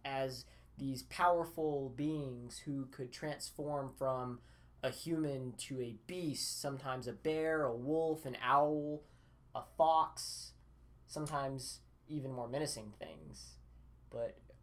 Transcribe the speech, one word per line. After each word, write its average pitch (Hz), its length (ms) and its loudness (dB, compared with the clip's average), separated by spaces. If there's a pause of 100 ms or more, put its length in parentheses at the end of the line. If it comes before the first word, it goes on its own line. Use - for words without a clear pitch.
as 135 400 -2 (340)
these 135 260 -2
powerful 160 840 4
beings 131 720 -2
who 139 260 -2
could 127 260 -8
transform 143 760 -4
from 127 500 0 (440)
a 131 60 0
human 139 640 -2
to - 260 -6
a 117 160 -4 (100)
beast, 175 540 -2
sometimes 131 480 -4
a 117 40 -2
bear, 156 520 2
a 117 100 2
wolf, 156 520 2
an 123 140 -4
owl, 147 640 6 (540)
a - 60 -2 (140)
fox, - 760 4 (540)
sometimes 139 720 -4 (260)
even 139 240 -4
more 123 180 -4
menacing 123 520 -4
things, 78 560 -14 (540)
but 117 280 -6 (240)